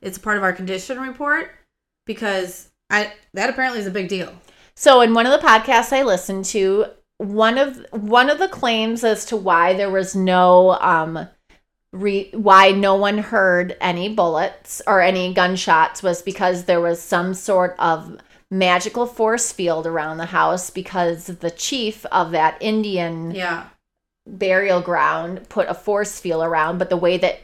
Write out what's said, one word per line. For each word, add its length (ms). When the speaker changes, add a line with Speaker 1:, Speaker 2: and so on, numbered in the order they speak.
Speaker 1:
It's 180
part 180
of 60
our 100
condition 460
report 500
because 640
I, 200
that 160
apparently 300
is 80
a 40
big 160
deal. 240
Speaker 2:
So 260
in 140
one 100
of 60
the 140
podcasts 460
I 120
listened 420
to, 400
one 400
of, 320
one 400
of 80
the 100
claims 560
as 220
to 100
why 380
there 160
was 260
no, 640
um, 480
re-, 420
why 380
no 240
one 240
heard 640
any 320
bullets 720
or 140
any 320
gunshots 720
was 180
because 440
there 160
was 200
some 320
sort 460
of 380
magical 540
force 480
field 320
around 320
the 80
house 440
because 580
the 240
chief 600
of 200
that 280
Indian 720
Speaker 1:
Yeah. 340
Speaker 2:
burial 540
ground 680
put 180
a 60
force 460
field 240
around, 360
but 100
the 80
way 200
that, 260